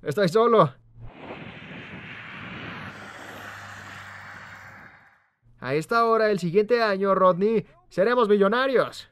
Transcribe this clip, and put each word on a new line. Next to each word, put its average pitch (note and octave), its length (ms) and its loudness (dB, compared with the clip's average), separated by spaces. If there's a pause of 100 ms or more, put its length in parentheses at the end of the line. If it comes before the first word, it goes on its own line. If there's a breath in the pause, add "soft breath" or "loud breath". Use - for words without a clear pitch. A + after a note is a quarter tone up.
Estoy E3+ 260 0
solo. G#3+ 460 4 (4000)
A B2+ 140 -4
esta A#3 320 0
hora, A3 240 4
el G#3 100 0
siguiente G#3 420 2
año, G3 320 2
Rodney, F#3 500 4 (240 soft breath)
seremos A#3 400 2
millonarios. G#3 840 2